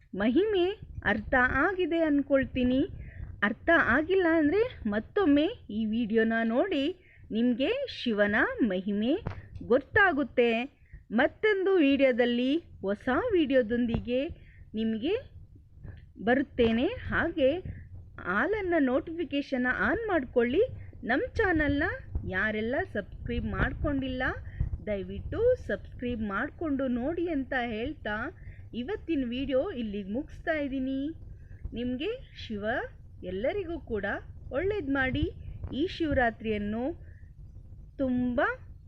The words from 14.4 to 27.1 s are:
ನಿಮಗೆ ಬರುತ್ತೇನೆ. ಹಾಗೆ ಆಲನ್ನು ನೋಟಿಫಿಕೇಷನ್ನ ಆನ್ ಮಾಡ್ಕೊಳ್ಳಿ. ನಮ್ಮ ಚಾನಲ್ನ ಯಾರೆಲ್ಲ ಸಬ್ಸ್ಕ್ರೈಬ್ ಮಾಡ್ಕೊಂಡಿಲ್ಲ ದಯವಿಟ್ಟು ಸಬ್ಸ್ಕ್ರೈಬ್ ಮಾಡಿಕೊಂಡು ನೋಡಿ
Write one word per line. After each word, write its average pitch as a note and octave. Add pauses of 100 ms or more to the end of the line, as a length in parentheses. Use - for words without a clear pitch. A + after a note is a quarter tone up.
ನಿಮಗೆ A3 (1120)
ಬರುತ್ತೇನೆ. B3 (220)
ಹಾಗೆ C4+ (880)
ಆಲನ್ನು F4 (120)
ನೋಟಿಫಿಕೇಷನ್ನ C#4 (100)
ಆನ್ D4
ಮಾಡ್ಕೊಳ್ಳಿ. C#4 (400)
ನಮ್ಮ C#4 (140)
ಚಾನಲ್ನ D#4 (420)
ಯಾರೆಲ್ಲ G#3+ (180)
ಸಬ್ಸ್ಕ್ರೈಬ್ A#3+
ಮಾಡ್ಕೊಂಡಿಲ್ಲ B3+ (640)
ದಯವಿಟ್ಟು G3+ (280)
ಸಬ್ಸ್ಕ್ರೈಬ್ A#3+
ಮಾಡಿಕೊಂಡು C4+
ನೋಡಿ C#4